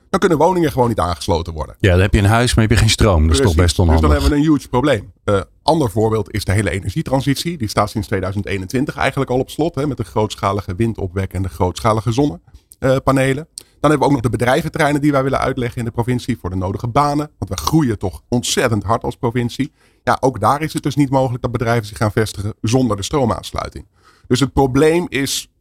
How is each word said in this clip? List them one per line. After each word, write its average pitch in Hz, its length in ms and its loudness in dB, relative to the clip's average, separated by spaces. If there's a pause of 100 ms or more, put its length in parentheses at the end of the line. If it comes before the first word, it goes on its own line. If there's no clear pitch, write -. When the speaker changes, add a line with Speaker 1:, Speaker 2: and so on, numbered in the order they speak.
(100)
Speaker 1:
Dan 185 100 0
kunnen 170 180 4
woningen 165 340 2
gewoon 123 160 2
niet 110 100 -2
aangesloten 85 540 -2
worden. 78 260 -10
Speaker 2:
Ja, 98 120 4
dan 90 100 6
heb 101 120 2
je - 60 6
een 202 60 4
huis, 117 300 4
maar 110 100 4
heb 110 80 2
je 110 80 4
geen 107 100 4
stroom. 92 320 4
Dat 80 100 4
is - 60 4
Speaker 1:
Precies. 117 180 4
Speaker 2:
toch 90 80 4
best 82 140 0
onhandig. 80 300 4
Speaker 1:
Dus - 20 4
dan 73 100 4
hebben 147 180 2
we 147 100 4
een 160 60 6
huge - 140 -4
probleem. 127 440 0 (120)
Eh, 101 160 2 (220)
ander 151 280 0
voorbeeld 110 420 0
is 104 120 -4
de 98 80 -2
hele 101 180 2
energietransitie. 139 880 -4
Die 110 100 -6
staat 104 220 -2
sinds 107 160 -4
tweeduizend 95 400 -4
eenentwintig 101 500 -4
eigenlijk 135 340 -2
al 123 80 0
op 131 120 -4
slot, 135 240 -2
hè, 135 120 -4
met 131 100 -4
de 107 80 -4
grootschalige 101 680 -4
windopwek 95 580 -4
en 92 100 -4
de 92 60 -4
grootschalige 107 640 -2 (680)
zonnepanelen. 135 680 0 (320)
Dan 147 100 2
hebben 151 80 2
we 131 60 2
ook 139 80 4 (100)
nog 113 80 0
de 113 80 -4
bedrijventerreinen 147 640 0
die 147 120 2
wij 135 100 2
willen 131 180 -2
uitleggen 127 380 -4
in 117 60 -6
de 117 60 -6
provincie 120 500 -2
voor 90 100 -6
de 95 60 -6
nodige 95 320 -4
banen. 147 500 0
Want 98 120 -6
we 92 60 -6 (100)
groeien 135 320 2
toch - 300 -8
ontzettend 117 560 0
hard 110 200 0
als - 120 -6
provincie. 120 560 -4 (320)
Ja, 120 160 2
ook 123 200 0
daar 131 220 2
is 156 100 -6
het 151 100 -6
dus 143 140 -4
niet 143 140 2
mogelijk 131 320 0
dat 127 100 -4
bedrijven 117 340 0
zich 104 100 -14
gaan 110 160 0
vestigen 104 480 -2
zonder 113 360 2
de 101 60 -8
stroomaansluiting. 104 840 -4 (400)
Dus 127 140 2
het 135 120 0
probleem 143 560 2
is - 400 -4 (120)